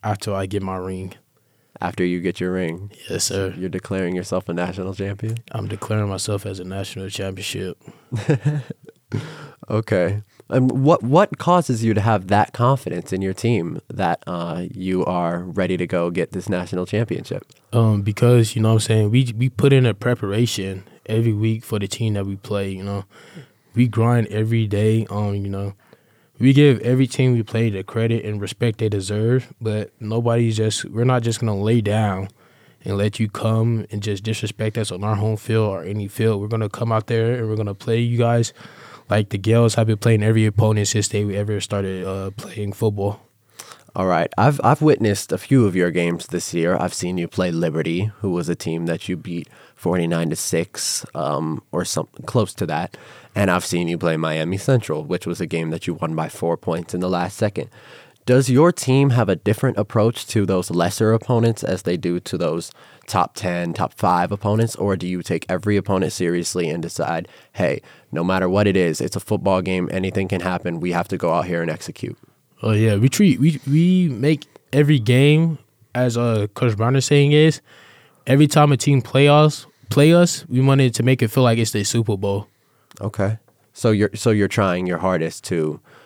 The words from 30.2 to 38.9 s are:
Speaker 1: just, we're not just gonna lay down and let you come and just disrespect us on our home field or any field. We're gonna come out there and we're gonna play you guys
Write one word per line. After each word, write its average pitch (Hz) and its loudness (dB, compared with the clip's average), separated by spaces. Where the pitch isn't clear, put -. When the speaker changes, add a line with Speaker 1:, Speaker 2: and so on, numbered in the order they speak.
Speaker 1:
just, 107 0
we're 117 -2
not 127 2
just 117 -2
gonna 107 -2
lay 113 4
down 101 0
and 98 -4
let 101 0
you 110 0
come 113 0
and 101 -6
just 101 -6
disrespect 110 -4
us 107 -4
on 95 -8
our 107 0
home 107 0
field 110 0
or 92 -4
any 101 -6
field. 110 0
We're 104 -6
gonna 110 -4
come 117 -4
out 110 0
there 117 0
and 117 -4
we're 107 -2
gonna 104 -4
play 117 -2
you 120 0
guys 117 2